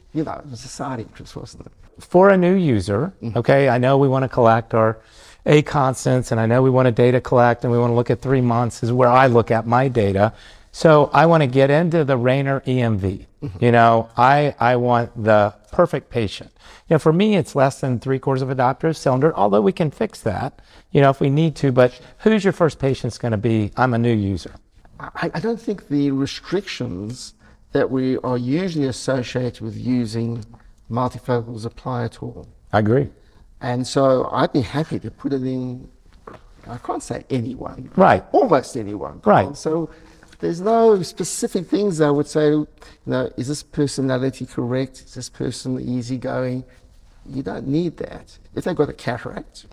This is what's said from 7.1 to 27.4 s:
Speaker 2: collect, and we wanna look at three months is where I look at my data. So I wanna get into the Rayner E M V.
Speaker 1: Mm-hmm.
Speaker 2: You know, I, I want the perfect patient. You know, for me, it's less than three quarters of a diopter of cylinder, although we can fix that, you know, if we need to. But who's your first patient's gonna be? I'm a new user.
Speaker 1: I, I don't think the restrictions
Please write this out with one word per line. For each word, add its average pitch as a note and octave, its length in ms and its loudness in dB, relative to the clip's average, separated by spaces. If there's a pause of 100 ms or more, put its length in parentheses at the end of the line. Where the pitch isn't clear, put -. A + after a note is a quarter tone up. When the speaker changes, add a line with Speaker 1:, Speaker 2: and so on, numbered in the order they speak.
Speaker 2:
collect, A#2+ 440 2
and A#2+ 80 0
we A#2+ 60 2
wanna A#2+ 160 0
look A#2+ 160 0
at A#2+ 100 -2
three C3 200 0
months A#2+ 420 -2
is A#2 100 -2
where B2 160 4
I C3 200 6
look A#2 240 4
at A2 140 0
my B2 220 2
data. G#2 440 2 (400)
So D3+ 400 4
I C#3+ 140 4
wanna D#3+ 200 4
get C3+ 240 4
into E3 340 2
the C3+ 120 0
Rayner C3+ 500 0
E B2+ 160 0
M A2 160 0
V. F#2+ 280 -6 (160)
Speaker 1:
Mm-hmm. A2 220 -6
Speaker 2:
You A#2+ 80 4
know, A#2 440 4
I, C#3 440 4
I B2 160 2
want A#2+ 480 0
the G#2+ 300 4 (180)
perfect D#3+ 380 0
patient. - 400 -6 (380)
You E3+ 60 2
know, D3+ 40 6
for D#3 140 2
me, G#3 240 2
it's D3 180 -2
less C3+ 260 0
than B2+ 180 -2
three C3+ 200 -4
quarters C3 240 -2
of C3 80 -4
a C3+ 40 -4
diopter C3 360 0
of D3+ 60 -4
cylinder, C#3 400 2
although G3+ 260 2
we G3 100 2
can D#3 180 -2
fix - 320 -6
that, G2 380 -6 (320)
you D3+ 80 4
know, C3+ 100 6
if C3 100 0
we C#3 100 2
need D#3 260 0
to. C#3 160 0
But B2+ 260 4 (200)
who's G#3+ 260 2
your F#3 80 2
first D#3+ 260 0
patient's C3 400 -4
gonna A2+ 200 -2
be? A2 380 0
I'm B2 180 0
a A#2 40 0
new A#2 160 2
user. G2 380 -4 (460)
Speaker 1:
I, - 360 -8
I E3 60 -6
don't A3+ 200 -4
think - 280 -8
the C#3+ 220 0
restrictions B2+ 1200 -6 (380)